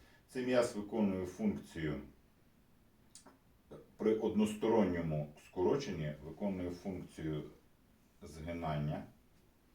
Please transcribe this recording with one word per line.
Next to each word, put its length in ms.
Цей 160
м'яз 300
виконує 500
функцію 760
при 180
односторонньому 1160
скороченні, 680
виконує 480
функцію 720
згинання 840